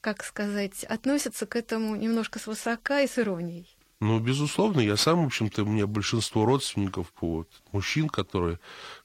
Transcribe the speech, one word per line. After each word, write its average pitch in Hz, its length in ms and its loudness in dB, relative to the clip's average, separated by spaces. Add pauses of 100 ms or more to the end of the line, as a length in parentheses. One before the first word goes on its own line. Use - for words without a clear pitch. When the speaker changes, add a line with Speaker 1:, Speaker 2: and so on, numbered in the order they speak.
Speaker 1:
как 214 240 -6
сказать, 202 600 -4
относятся 262 640 -2
к - 100 -8
этому 220 400 -2
немножко 226 420 -2
свысока 233 640 -2
и 262 60 4
с - 100 -2
иронией. 175 580 -4 (240)
Speaker 2:
Ну, 110 200 4
безусловно, 147 600 2
я 104 160 4
сам, 165 260 4
в 147 40 4
общем-то, 110 360 0
у 101 40 0
меня 104 200 2
большинство 107 580 0
родственников, 101 760 0
вот, 82 280 -2 (240)
мужчин, 147 360 0
которые 87 500 -2 (460)